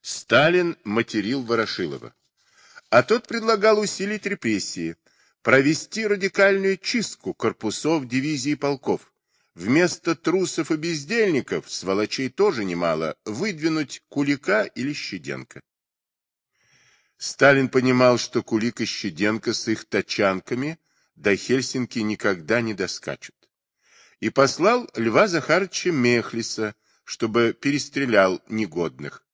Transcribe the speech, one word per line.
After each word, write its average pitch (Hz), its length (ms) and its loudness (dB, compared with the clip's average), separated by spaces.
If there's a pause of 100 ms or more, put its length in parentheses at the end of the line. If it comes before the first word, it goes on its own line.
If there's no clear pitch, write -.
Сталин 170 800 2
материл 110 600 -2
Ворошилова, 98 720 -4 (760)
а 120 140 6
тот 226 240 0
предлагал 220 520 2
усилить 202 460 -6
репрессии, 92 720 -4 (460)
провести 147 640 2
радикальную 196 720 2
чистку - 580 -6
корпусов, 123 720 -2
дивизий 135 460 -2
и - 20 0
полков. 131 560 -4 (440)
Вместо 156 600 0
трусов 175 560 -2
и 156 60 0
бездельников, 156 920 -2
сволочей 104 580 -4
тоже 156 360 0
немало — 82 580 -2
выдвинуть 156 840 -4
Кулика 143 540 0
или 139 300 -6
Щеденко. 69 680 -10 (1600)
Сталин 135 520 4
понимал, 127 480 4
что - 240 -2
Кулик 113 400 -2
и 107 40 -2
Щеденко 104 680 -2
с - 140 -6
их 110 180 -4
тачанками 110 960 -2 (360)
до 101 200 2
Хельсинки 123 640 -4
никогда 104 640 -2
не 113 120 -4
доскачут, - 600 -8 (840)
и 110 120 -4
послал 180 640 2
Льва 117 320 4
Захаровича 175 640 -2
Мехлиса, 117 840 0 (300)
чтобы 113 500 0
перестрелял 120 960 2
негодных. 82 760 -6 (100)